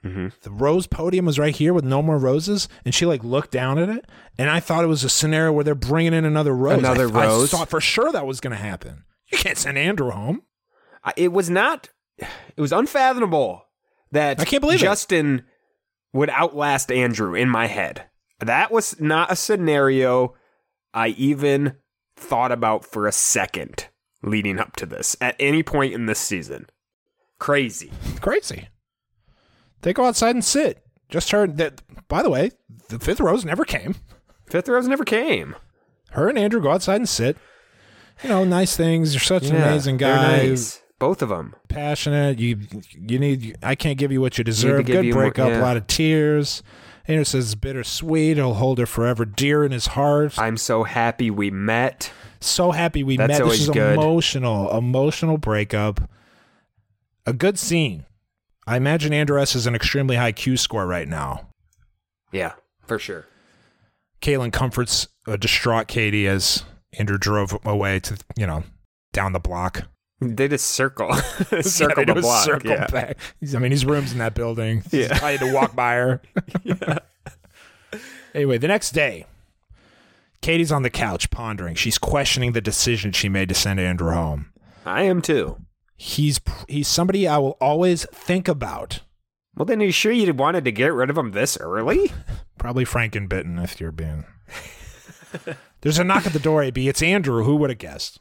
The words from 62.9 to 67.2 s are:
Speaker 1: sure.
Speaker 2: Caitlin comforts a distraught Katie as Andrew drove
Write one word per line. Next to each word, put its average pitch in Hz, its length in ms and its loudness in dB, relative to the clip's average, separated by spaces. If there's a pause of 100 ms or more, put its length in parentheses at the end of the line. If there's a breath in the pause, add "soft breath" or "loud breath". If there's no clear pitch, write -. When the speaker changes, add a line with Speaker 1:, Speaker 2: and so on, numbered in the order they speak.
Speaker 1:
sure. 87 260 -12 (920 soft breath)
Speaker 2:
Caitlin 131 320 0
comforts 123 560 -2 (180)
a - 100 -4
distraught 113 520 0
Katie 104 400 0
as 98 340 0 (340)
Andrew 104 220 0
drove 101 460 0